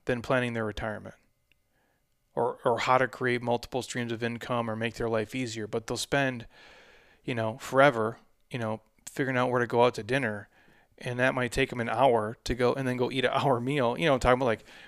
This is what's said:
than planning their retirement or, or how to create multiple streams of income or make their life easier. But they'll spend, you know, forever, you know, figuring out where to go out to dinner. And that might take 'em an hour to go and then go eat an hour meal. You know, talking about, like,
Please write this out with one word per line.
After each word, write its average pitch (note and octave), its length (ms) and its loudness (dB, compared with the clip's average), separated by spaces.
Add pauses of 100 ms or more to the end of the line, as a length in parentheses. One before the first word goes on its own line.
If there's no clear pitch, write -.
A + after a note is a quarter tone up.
than B2 180 -2
planning B2 320 0
their A2+ 120 -2
retirement G#2 500 -8 (1200)
or, B2 300 0
or A#2+ 140 2
how B2+ 180 4
to B2+ 100 2
create B2 340 -2
multiple A#2+ 400 -4
streams A#2+ 300 -6
of A2+ 100 -6
income A#2 480 -4
or A2 60 -4
make A2+ 200 -4
their A#2 120 -4
life A2 260 -2
easier. A2+ 320 -6
But A2+ 220 -6
they'll B2 80 -4
spend, C3 500 -2 (760)
you C3 120 -4
know, A2+ 240 -2
forever, B2 580 4 (320)
you C3+ 80 -8
know, A2 240 -6 (280)
figuring C3 280 -2
out B2+ 140 2
where B2 100 2
to A#2+ 60 0
go A#2+ 180 4
out B2 80 4
to A2 100 -8
dinner. G#2+ 460 -4 (480)
And B2 220 -8
that C3 140 2
might B2 200 -2
take C3+ 180 0
'em B2 80 -4
an A#2 80 -2
hour A#2 560 4
to - 100 -4
go B2 200 2
and C3+ 120 -4
then B2 120 0
go B2 120 0
eat B2+ 140 -2
an B2 80 0
hour B2 300 2
meal. B2 360 0
You E3 100 0
know, C3+ 100 4
talking B2 220 4
about, C3+ 80 -2
like, A2 180 -2 (220)